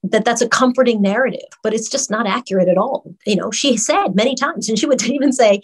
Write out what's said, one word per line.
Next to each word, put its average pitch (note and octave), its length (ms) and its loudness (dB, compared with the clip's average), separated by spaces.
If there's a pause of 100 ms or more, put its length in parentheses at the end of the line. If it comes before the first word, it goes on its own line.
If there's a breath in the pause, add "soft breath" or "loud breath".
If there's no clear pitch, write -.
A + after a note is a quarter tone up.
that G#3 200 0
that's A#3 180 0
a A#3+ 60 0
comforting B3 540 2
narrative, G#3 460 -2 (160)
but G#3+ 100 0
it's A3+ 160 -4
just C4+ 180 -4
not G#3+ 200 -2
accurate F#3+ 400 0
at F#3 100 4
all. A3 340 -4 (140)
You G#3+ 80 0
know, E3 160 -2
she C4 260 0
said D4+ 380 0
many B3 220 2
times, C4+ 320 -4
and A3 100 0
she D#4 80 0
would C#4 160 2
<laughs> - 40 -2
even C4+ 260 0
say, G#3 320 4